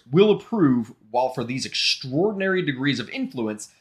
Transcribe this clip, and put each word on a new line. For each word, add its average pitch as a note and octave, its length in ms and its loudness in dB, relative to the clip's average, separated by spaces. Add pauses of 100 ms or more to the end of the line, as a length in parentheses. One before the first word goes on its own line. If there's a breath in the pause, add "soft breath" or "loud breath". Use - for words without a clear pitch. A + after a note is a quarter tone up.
(100)
will G3 200 6
approve, D3+ 600 2 (180)
while B2+ 200 0
for B2 140 -6
these A#2+ 220 -6
extraordinary F#3 960 -2
degrees C3+ 380 0
of - 100 -8
influence, A#2+ 600 -4 (100 soft breath)